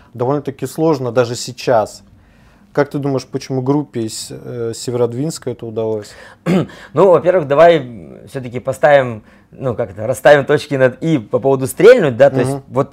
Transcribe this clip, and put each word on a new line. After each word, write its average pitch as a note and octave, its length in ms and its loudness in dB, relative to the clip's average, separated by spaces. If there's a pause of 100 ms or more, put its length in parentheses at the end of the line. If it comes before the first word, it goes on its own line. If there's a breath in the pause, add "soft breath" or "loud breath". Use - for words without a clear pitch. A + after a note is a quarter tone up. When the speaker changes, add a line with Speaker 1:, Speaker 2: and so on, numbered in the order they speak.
(140 soft breath)
Speaker 1:
довольно-таки C3+ 540 -6
сложно C#3 440 -2
даже A#2+ 240 0
сейчас. - 680 -4 (680 soft breath)
Как C#3+ 160 -2
ты D3+ 100 -6
думаешь, C3+ 260 -4
почему C3 360 -8
группе C#3 400 -4
из, - 280 -10
э, B2+ 460 -10
Северодвинска A#2+ 760 -4
это A#2 160 -10
удалось? A2 460 -6 (340 loud breath)
Speaker 2:
<clears throat> - 480 -4
Ну, F#3 160 4
во-первых, E3 380 2
давай D#3 340 6 (480)
всё-таки B2+ 300 -10
поставим, C3 640 0 (280 soft breath)
ну, B2+ 240 -6
как G#2+ 160 -6
это, G#2+ 140 -12
расставим C#3 400 4
точки D3 300 -2
над C3 260 0
«и» D#3+ 160 0
по A2+ 220 -4
поводу C3+ 280 0
стрельнуть, F3 500 4
да, C#3 120 6
то C3 120 -2
есть C3 100 -2
Speaker 1:
Мгм. C#3 160 -8
Speaker 2:
вот, C3 240 -4